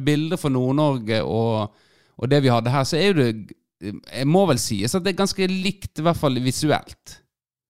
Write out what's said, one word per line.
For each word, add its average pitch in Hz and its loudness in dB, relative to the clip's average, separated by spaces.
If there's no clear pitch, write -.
bilder 151 0
fra 151 -2
Nord-Norge 127 2
og, 107 -2
og 120 -2
det 143 4
vi 131 4
hadde 120 2
her, 135 0
så 160 -2
er 170 2
jo 190 2
det, 120 2
jeg 104 -6
må 180 6
vel 135 2
sies 104 -2
at 190 0
det 196 -2
er 170 -4
ganske 190 -2
likt, 190 -4
i 156 -6
hvert 165 2
fall 135 0
visuelt. - -4